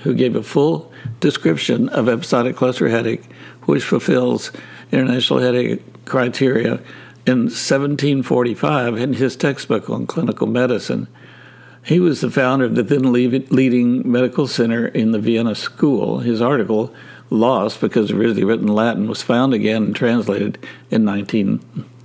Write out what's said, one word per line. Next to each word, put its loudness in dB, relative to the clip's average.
who 0
gave 0
a -4
full 0
description 0
of 0
episodic 0
cluster 0
headache, -2
which 2
fulfills 0
international 2
headache 0
criteria, 0
in 2
seventeen 0
forty-five 0
in -2
his 0
textbook -2
on -4
clinical -4
medicine. -2
He 2
was 2
the 0
founder 2
of 0
the 2
then 2
lead-, 0
leading 2
medical 0
center 0
in 0
the 0
Vienna 0
School. 0
His 0
article, 0
lost 2
because 0
originally 2
written 0
in 2
Latin, 0
was -6
found 2
again 0
and -2
translated -2
in 2
nineteen 0